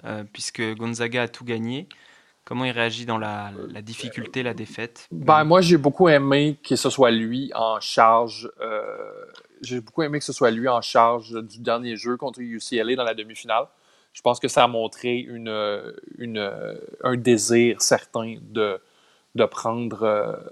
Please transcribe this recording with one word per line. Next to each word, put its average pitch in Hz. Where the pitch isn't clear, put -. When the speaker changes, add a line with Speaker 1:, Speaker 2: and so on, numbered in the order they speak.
Speaker 1:
euh, 107
puisque -
Gonzaga 117
a 117
tout 120
gagné ? 120
Comment 127
il 127
réagit 117
dans 113
la, 104
la 104
difficulté, 117
la 120
défaite ? 113
Speaker 2:
Ben, 156
Speaker 1:
Mhm. 151
Speaker 2:
moi, 180
j'ai 170
beaucoup 147
aimé 143
que 131
ce 131
soit 123
lui 117
en 110
charge, 113
euh, 110
j'ai 123
beaucoup 135
aimé 147
que -
ce 139
soit 123
lui 117
en 120
charge 117
du 107
dernier 120
jeu 120
contre 127
U 117
C -
L 110
A 127
dans 127
la 110
demi-finale. 110
Je -
pense 120
que 135
ça 127
a 120
montré 120
une, 110
une, 110
un 127
désir 117
certain 113
de, 107
de 117
prendre, 113
euh, 107